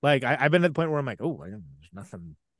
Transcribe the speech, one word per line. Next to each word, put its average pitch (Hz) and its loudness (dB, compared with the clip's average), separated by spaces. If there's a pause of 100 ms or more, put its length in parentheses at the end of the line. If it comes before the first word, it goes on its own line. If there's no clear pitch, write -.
Like, 143 4
I, 131 2
I've 139 4
been 175 4
at 175 4
the 147 -2
point 165 0
where 151 0
I'm 139 -4
like, 110 -8
"Oh, 143 -6
I - -14
don't, 202 -14 (140)
there's 76 -20
nothing, 87 -16 (240)